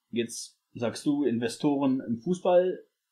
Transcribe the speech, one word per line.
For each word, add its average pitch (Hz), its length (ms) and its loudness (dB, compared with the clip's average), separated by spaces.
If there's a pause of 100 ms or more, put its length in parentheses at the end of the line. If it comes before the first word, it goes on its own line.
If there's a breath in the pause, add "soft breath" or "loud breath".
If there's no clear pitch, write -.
(100)
Jetzt - 480 -6 (160)
sagst 117 320 -4
du, 147 160 2
Investoren 131 840 0
im 113 140 -4
Fußball 180 640 2 (320)